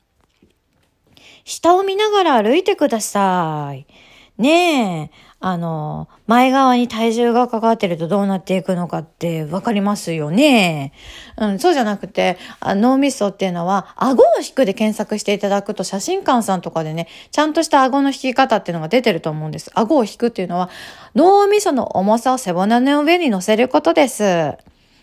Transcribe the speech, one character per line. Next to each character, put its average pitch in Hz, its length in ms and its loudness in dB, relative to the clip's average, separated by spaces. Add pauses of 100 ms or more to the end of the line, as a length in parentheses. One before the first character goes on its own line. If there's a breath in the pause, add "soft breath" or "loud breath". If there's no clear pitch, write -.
(1400 soft breath)
下 - 320 2
を 370 80 2
見 392 140 -4
な 427 160 0
が 403 100 2
ら 285 180 2
歩 220 160 2
い 370 60 0
て 392 140 0
く 302 100 0
だ 226 140 -2
さ 165 720 -2
い。 135 140 -18 (500 soft breath)
ね 262 720 0
え。 - 140 -20 (120)
あ 185 200 -4
の、 156 500 -6 (180 soft breath)
前 247 240 4
側 262 260 4
に 240 120 0
体 226 240 -2
重 233 200 2
が 240 140 2
か 233 140 -4
か 226 120 2
っ 220 40 2
て 220 100 -2
る 170 120 -2
と 165 100 -6
ど 202 140 0
う 202 40 0
な 196 100 0
っ 185 60 -6
て 185 140 -2
い 185 60 -2
く 190 120 -2
の 175 140 -4
か 165 100 -6
っ 160 40 -8
て 160 420 -6
わ 165 160 -6
か 233 120 -4
り 202 80 0
ま 202 140 0
す 175 200 -6
よ 151 160 -4
ね。 180 640 2 (440 loud breath)
う 214 100 -2
ん、 196 120 -2
そ 349 120 2
う 339 40 2
じ 285 40 0
ゃ 240 60 0
な 208 140 -2
く 175 100 -12
て、 185 300 -2 (200 loud breath)
あ、 - 160 -4
脳 240 220 2
み 269 160 2
そ 202 160 -2
っ 196 40 -4
て 202 120 -6
い 190 40 -2
う 175 40 -4
の 170 140 -4
は、 190 300 -4
顎 269 260 2
を 571 40 8 (140)
引 - 140 -10
く 262 100 2
で 190 100 -2
検 214 220 -2
索 214 220 -6
し - 40 -8
て 208 120 0
い 196 40 -4
た 202 100 -4
だ 196 140 0
く 202 120 -8
と、 196 100 -6
写 196 160 -6
真 381 240 -4
館 254 180 2
さ 196 140 -2
ん 170 60 -6
と - 80 -8
か 160 140 -4
で 156 100 -8
ね、 165 120 -6 (240 loud breath)
ち - 80 -4
ゃ 302 80 2
ん 311 60 -2
と 330 100 0
し 311 60 -2
た 285 140 4
顎 262 200 2
の 277 60 2
引 269 60 -2
き 262 200 -6
方 262 220 2
っ 190 60 -2
て 175 100 -8
い - 0 -
う 170 40 -4
の 160 40 -4
が 156 80 -6
出 240 140 2
て 233 100 2
る 165 80 -2
と 165 100 -6
思 156 160 -6
う - 40 -8
ん - 20 -10
で 165 60 -10
す。 - 160 -16
顎 226 220 2
を 247 80 4
引 202 120 -10
く 240 120 -2
っ - 20 0
て 214 120 -8
い 180 40 -4
う - 20 -12
の 175 100 -4
は、 180 120 -2 (440 loud breath)
脳 392 320 6
み 415 140 2
そ 392 100 0
の 247 260 -2
重 208 220 2
さ 254 140 0
を 254 60 0
背 185 140 -6
骨 208 280 2
の 285 240 2
上 339 140 4
に 320 120 0
乗 190 100 0
せ 220 160 2
る 247 120 2
こ 302 140 2
と 330 120 2
で 294 140 4
す。 175 480 0 (460 soft breath)